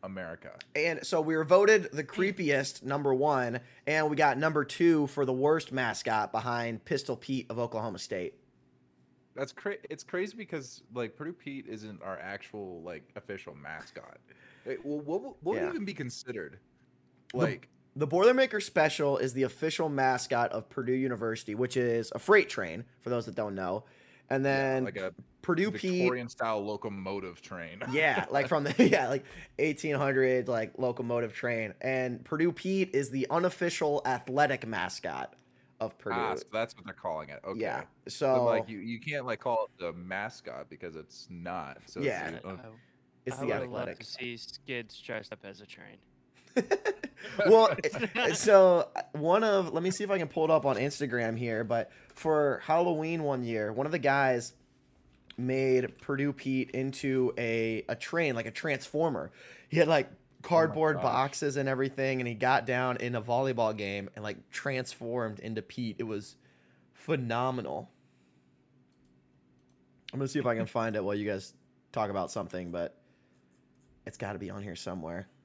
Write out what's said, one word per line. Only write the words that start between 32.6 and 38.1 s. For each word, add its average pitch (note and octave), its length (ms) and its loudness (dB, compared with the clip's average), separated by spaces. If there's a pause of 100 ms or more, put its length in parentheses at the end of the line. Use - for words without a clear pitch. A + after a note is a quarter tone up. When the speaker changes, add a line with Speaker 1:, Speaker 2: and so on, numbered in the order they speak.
Speaker 2:
is C#3 160 2
the C3+ 200 -2
unofficial E3+ 720 0
athletic C3 640 0
mascot F2 680 -6 (460)
of A2 160 -6
Purdue. A#2 220 -4
Speaker 1:
Ah, A2+ 160 -2
so - 180 -8
that's A2+ 240 -2
what F2+ 80 -20
they're G2 80 -10
calling D#2 380 -6
it. D2 160 -14
Okay. G2+ 140 -6
Speaker 2:
Yeah, A#2+ 240 -2 (200)
Speaker 1:
But, - 80 -10